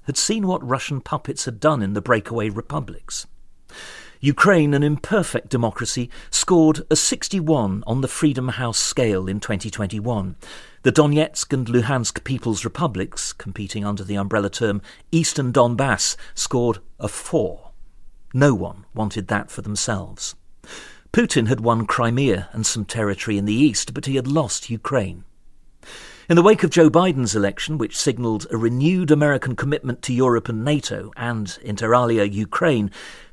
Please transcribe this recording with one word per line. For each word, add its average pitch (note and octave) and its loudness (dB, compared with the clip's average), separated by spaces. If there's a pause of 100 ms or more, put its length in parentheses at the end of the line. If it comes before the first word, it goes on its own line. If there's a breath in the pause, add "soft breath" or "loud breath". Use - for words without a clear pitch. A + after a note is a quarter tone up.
had C#3 -6
seen G#3 0
what F3+ -2
Russian C3 -2
puppets - -6
had A2+ -8
done D3+ 2
in G2 0
the G#2 -2
breakaway A2+ 0
republics. - -8 (920 loud breath)
Ukraine, D3 4
an C#3+ 2
imperfect D3+ 0
democracy, A#2+ -2 (220 loud breath)
scored D#3+ 4
a D#3+ 4
sixty-one D3 0
on B2+ 0
the C3 0
Freedom C3 0
House A#2+ -4
scale G2+ 0
in G2 -4
twenty G2+ -4
twenty-one. G2+ -4 (460 loud breath)
The B2+ 6
Donetsk D3+ 2
and C3 -2
Luhansk A#2 0
People's A2+ -4
Republics, G#2+ -4
competing G2+ -8
under G2+ -4
the G2+ -6
umbrella G2+ 0
term G2+ -2 (300 loud breath)
Eastern D3+ 0
Donbass, A#2+ 2 (180 loud breath)
scored A#2+ 0 (200)
a G#2+ -4
four. - -4 (640)
No C3+ 4
one F2+ -6 (100)
wanted G#2+ -4
that G2+ -2
for - -10
themselves. G2 -6 (800 loud breath)
Putin B2+ 2
had A#2 2
won A2+ 2
Crimea A#2 0
and A2 -4
some G#2+ -4
territory G#2 -2
in G2+ 0
the G#2+ 2
east, A#2+ 2
but C3+ -8
he C3+ -2
had B2 0
lost C#3+ -2
Ukraine. G2+ -4 (1040 loud breath)
In E3+ 4
the E3+ 10
wake G3+ 8
of D#3+ 2
Joe D#3+ 8
Biden's C3+ 4
election, G2+ -2
which A2+ -4
signalled A#2 0
a A#2 -2
renewed D3 2
American D3 4
commitment C3+ -4
to B2+ -2
Europe A#2+ 2
and A2+ -4
nato, A2+ -2
and, A#2 -6
inter A2 0
alia, A#2 4
Ukraine, G#2 0 (420 loud breath)